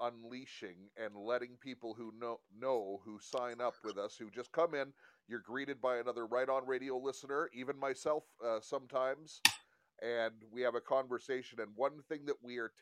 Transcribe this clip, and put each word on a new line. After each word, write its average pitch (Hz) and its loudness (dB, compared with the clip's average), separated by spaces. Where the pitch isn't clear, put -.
unleashing 120 -6
and 104 -4
letting 120 -2
people 123 -8
who 110 -8
know, 117 -4
know, 110 0
who 107 -10
sign 123 -2
up 120 2
with 104 -4
us, 101 -4
who 110 -10
just 120 -8
come 165 4
in, 139 0
you're 113 -4
greeted 131 -4
by 127 4
another 117 0
Right 127 4
On 131 4
Radio 131 2
listener, 139 -2
even 131 -2
myself, 139 2
uh, 113 4
sometimes, 135 0
and 113 2
we 120 -2
have 120 4
a 117 0
conversation. 127 0
And 104 -6
one 139 0
thing 147 -6
that 143 0
we 123 -6
are 113 -4